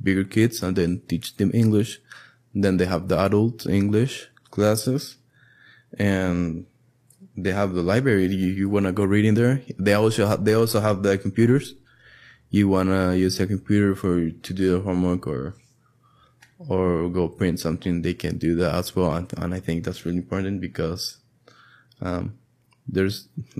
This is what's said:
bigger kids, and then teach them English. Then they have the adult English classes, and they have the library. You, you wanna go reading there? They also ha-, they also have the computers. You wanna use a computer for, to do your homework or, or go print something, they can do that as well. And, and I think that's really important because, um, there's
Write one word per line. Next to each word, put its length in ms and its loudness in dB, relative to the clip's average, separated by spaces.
bigger 220 0
kids, 400 0
and 140 -2
then 320 0
teach 260 -6
them 180 0
English. 460 2
Then 220 2
they 80 2
have 240 -2
the 100 2
adult 460 2
English 640 0
classes, 640 -2
and 680 0
they 160 -4
have 220 0
the 80 -2
library. 460 2
You, 240 0
you 180 -2
wanna 220 0
go 120 0
reading 300 4
there? 300 2
They 140 2
also 340 2
ha-, 80 2
they 180 2
also 260 2
have 240 0
the 140 2
computers. 560 2
You 160 4
wanna 480 2
use 240 2
a 80 0
computer 480 2
for, 340 0
to 240 -12
do 100 -2
your 180 2
homework 460 0
or, 280 -6
or 420 0
go 180 0
print 320 -2
something, 420 -2
they 120 -2
can 240 -6
do 180 0
that 200 0
as 200 -4
well. 180 0
And, 240 -6
and 160 -6
I 60 -6
think 260 -4
that's 200 -8
really 120 -4
important 440 -4
because, 560 -6
um, 320 -6
there's 400 -4